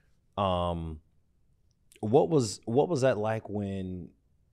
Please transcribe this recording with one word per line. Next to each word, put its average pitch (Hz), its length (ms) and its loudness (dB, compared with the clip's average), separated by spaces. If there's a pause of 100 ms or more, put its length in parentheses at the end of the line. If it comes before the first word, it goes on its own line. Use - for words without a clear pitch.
(380)
Um, 87 640 -2 (1000)
what 143 300 4
was, 135 340 2
what 120 240 2
was 165 140 0
that 127 160 4
like 110 320 -4
when, 98 580 -6 (460)